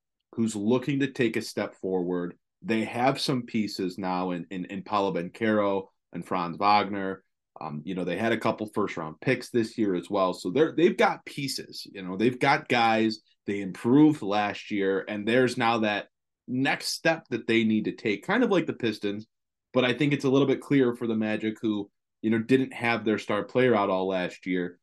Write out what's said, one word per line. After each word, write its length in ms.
who's 220
looking 440
to 80
take 300
a 40
step 340
forward, 600
they 220
have 360
some 240
pieces 540
now 320
in, 220
in, 140
in 180
Paolo 280
Banchero 760
and 100
Franz 340
Wagner. 680
Um, 220
you 100
know, 120
they 100
had 160
a 60
couple 360
first 220
round 240
picks 300
this 280
year 180
as 140
well. 240
So 160
they're, 280
they've 180
got 300
pieces, 640
you 120
know, 120
they've 240
got 300
guys, 500
they 120
improved 640
last 500
year, 380
and 180
there's 300
now 220
that 280
next 420
step 420
that 160
they 180
need 200
to 60
take, 340
kind 180
of 80
like 140
the 80
Pistons. 520
But 100
I 100
think 200
it's 100
a 60
little 180
bit 140
clearer 340
for 100
the 100
Magic, 460
who, 280
you 80
know, 100
didn't 340
have 300
their 160
star 240
player 320
out 140
all 180
last 380
year, 380